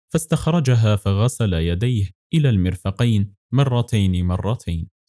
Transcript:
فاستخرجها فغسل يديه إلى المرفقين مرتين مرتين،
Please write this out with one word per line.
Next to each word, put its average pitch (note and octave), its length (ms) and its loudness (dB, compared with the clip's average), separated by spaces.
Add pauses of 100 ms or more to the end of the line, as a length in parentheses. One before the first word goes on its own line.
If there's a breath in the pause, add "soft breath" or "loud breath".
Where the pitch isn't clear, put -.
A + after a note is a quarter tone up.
(120)
فاستخرجها B2+ 840 0
فغسل G2+ 560 0
يديه F#2 580 -2 (240)
إلى D3+ 140 2
المرفقين G2+ 880 0 (180)
مرتين A2+ 760 0
مرتين، F2+ 600 -4 (200)